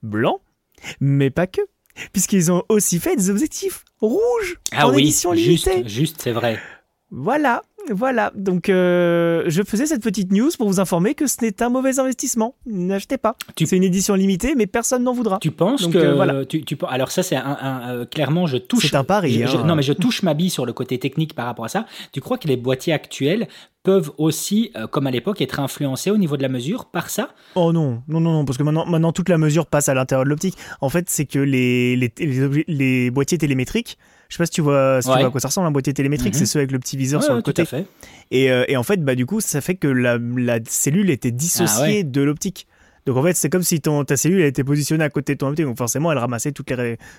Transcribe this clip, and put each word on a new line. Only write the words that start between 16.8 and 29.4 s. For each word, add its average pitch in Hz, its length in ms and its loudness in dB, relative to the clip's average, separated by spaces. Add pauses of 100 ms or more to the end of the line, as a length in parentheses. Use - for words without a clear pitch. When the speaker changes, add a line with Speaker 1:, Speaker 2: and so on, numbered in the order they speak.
Speaker 2:
alors 127 220 -2
ça, 185 140 -2
c'est 160 100 -2
un, 135 260 -4
un, 127 300 -6
euh, 120 160 -6
clairement, 156 400 0
je 127 120 0
touche 220 280 0
Speaker 1:
C'est 135 80 0
un 139 80 4
pari, 175 380 0
Speaker 2:
je, 123 80 2
je, - 80 0
Speaker 1:
hein. 123 80 0
Speaker 2:
non, 165 100 4
mais 147 80 2
je 139 100 2
touche 214 300 0
ma 165 120 2
bille 175 160 0
sur 131 160 -4
le 120 60 -4
côté 123 260 -4
technique 151 360 -4
par 120 120 -6
rapport 117 180 -8
à 113 40 -6
ça. 220 180 -4 (260)
Tu 139 80 -8
crois 247 180 -4
que - 80 -8
les 131 100 2
boîtiers 131 360 -2
actuels 156 560 -2 (340)
peuvent 185 360 2
aussi, 160 580 0
euh, 110 100 -8
comme 139 220 -2
à - 20 -2
l'époque, 127 300 -2
être 143 180 -2
influencés 139 540 -2
au 220 40 2
niveau 160 200 0
de 135 60 -2
la 135 60 0
mesure 131 360 -4
par - 260 -8
ça ? 240 200 -4 (260)
Speaker 1:
Oh 170 160 4
non, 135 340 0
non, 156 140 -2
non, 165 140 2
non, 151 100 2
parce 131 120 -2
que 143 60 -2
maintenant, 156 240 0
maintenant, 165 240 2
toute 165 180 -4
la 175 100 4
mesure 156 280 2